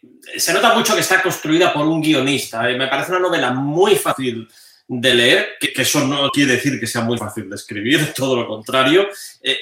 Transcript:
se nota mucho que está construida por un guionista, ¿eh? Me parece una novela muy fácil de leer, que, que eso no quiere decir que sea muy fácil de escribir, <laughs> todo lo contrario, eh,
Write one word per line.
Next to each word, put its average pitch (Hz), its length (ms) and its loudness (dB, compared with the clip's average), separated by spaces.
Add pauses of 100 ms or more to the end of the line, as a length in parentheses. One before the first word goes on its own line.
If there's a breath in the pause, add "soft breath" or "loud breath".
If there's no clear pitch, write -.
(340)
se 170 200 0
nota 226 200 4
mucho 220 200 0
que 165 80 0
está - 180 2
construida 165 540 0
por 147 120 -2
un 160 140 0
guionista, 135 680 0
¿eh? 127 80 -2
Me 131 80 -2
parece 135 240 -4
una 180 100 0
novela 165 300 0
muy 151 460 2
fácil 117 520 -4 (440 soft breath)
de 123 220 2
leer, 123 340 4 (120)
que, - 120 -4
que 131 100 -2
eso 143 240 0
no 139 240 0
quiere 135 220 2
decir 123 280 0
que 120 60 -4
sea 117 160 -4
muy 117 140 0
fácil 107 320 -8
de 98 80 -12
escribir, 123 560 -2
<laughs> - 40 -10
todo 131 180 -2
lo 117 140 -2
contrario, 131 600 2 (320 loud breath)
eh, 131 220 -2